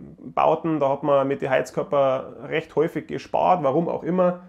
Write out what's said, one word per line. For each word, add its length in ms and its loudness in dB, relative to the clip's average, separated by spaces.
Bauten, 640 0
da 80 2
hat 140 -2
man 220 4
mit 160 -4
den 80 -4
Heizkörper 1000 0
recht 260 -6
häufig 320 0
gespart, 560 0
warum 240 0
auch 160 -6
immer. 460 0